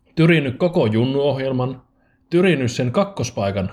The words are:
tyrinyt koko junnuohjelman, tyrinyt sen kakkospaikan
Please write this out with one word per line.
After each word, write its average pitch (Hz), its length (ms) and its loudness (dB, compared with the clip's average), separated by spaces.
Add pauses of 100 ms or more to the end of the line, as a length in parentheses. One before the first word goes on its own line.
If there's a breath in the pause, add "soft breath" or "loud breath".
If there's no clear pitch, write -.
(140)
tyrinyt 160 440 2
koko 170 280 2
junnuohjelman, 131 960 -2 (480)
tyrinyt 165 420 2
sen 123 200 -2
kakkospaikan 104 800 -2